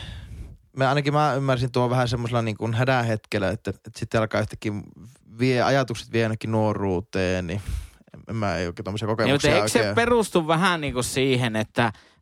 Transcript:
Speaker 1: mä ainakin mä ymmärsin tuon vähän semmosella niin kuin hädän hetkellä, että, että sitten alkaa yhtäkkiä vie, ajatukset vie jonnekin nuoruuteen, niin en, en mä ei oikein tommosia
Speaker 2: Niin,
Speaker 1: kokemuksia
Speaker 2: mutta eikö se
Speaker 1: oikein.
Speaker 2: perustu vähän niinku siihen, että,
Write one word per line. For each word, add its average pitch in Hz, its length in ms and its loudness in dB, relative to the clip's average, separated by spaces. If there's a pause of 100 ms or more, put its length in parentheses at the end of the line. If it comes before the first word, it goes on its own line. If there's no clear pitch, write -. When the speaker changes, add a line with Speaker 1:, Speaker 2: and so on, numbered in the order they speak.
(760)
Speaker 1:
mä 131 120 4
ainakin 143 240 2
mä 147 200 2
ymmärsin 131 380 0
tuon 123 180 2
vähän 123 180 2
semmosella 120 340 -2
niin 110 160 -2
kuin 110 160 -2
hädän 127 320 2
hetkellä, 107 440 -2
että, 101 200 -4
että - 300 -10
sitten 113 220 0
alkaa 107 200 0
yhtäkkiä 107 320 -4 (640)
vie, 123 220 2
ajatukset 120 500 0
vie 113 100 2
jonnekin 110 300 -2
nuoruuteen, 95 960 0
niin 92 140 -4 (520)
en, - 60 -18 (100)
en 110 60 -6
mä 101 220 -2
ei 87 100 -2
oikein 87 160 -8
tommosia 107 240 -6
Speaker 2:
Niin, 110 100 0
Speaker 1:
kokemuksia 139 340 2
Speaker 2:
mutta - 60 6
eikö 107 120 2
se 233 100 4
Speaker 1:
oikein. - 160 0
Speaker 2:
perustu 226 520 2
vähän 165 340 2
niinku 127 220 -2
siihen, 123 520 0
että, 110 360 0 (300)